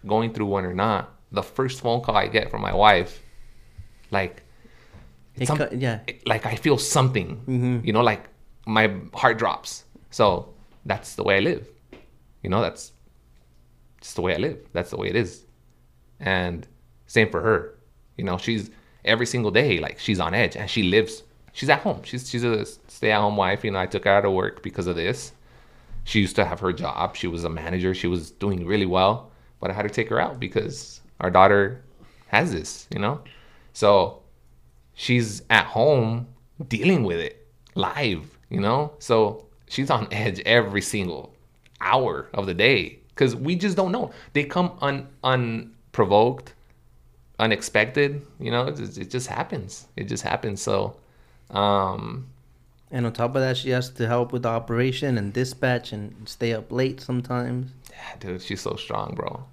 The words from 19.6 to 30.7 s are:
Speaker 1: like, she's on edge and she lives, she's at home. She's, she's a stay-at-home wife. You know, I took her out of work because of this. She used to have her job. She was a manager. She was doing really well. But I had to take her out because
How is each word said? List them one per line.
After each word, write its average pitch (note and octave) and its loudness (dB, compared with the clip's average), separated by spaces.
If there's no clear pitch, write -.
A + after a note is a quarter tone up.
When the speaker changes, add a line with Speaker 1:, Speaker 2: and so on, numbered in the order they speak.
Speaker 1:
like, - -8
she's F#2+ 0
on E2 0
edge A2 0
and G2+ -6
she G#2+ 0
lives, G#2+ 2
she's C3+ -4
at C#3 6
home. - -4
She's, B2+ -10
she's A#2+ -2
a G#2+ 2
stay-at-home G#2 0
wife. G2 0
You G#2 -2
know, G2 -2
I F#2 -2
took F#2+ -6
her G2+ 6
out G2+ 6
of G2 2
work F#2+ -2
because - -6
of F2 -2
this. F#2 -4
She - 2
used F#2 0
to G2+ 4
have E2+ -4
her F#2 0
job. F2 -4
She - -6
was E2+ -4
a D#2+ -2
manager. F2+ -2
She F2+ -4
was F2 -2
doing F#2+ -4
really G2 0
well. F#2+ 2
But F#2 -4
I F#2 -4
had G#2 -4
to G#2+ -2
take A2 -4
her A#2 0
out - -2
because - -6